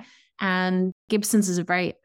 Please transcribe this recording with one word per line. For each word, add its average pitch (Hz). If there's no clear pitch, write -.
And 185
Gibson's 208
is 175
a 175
very, 180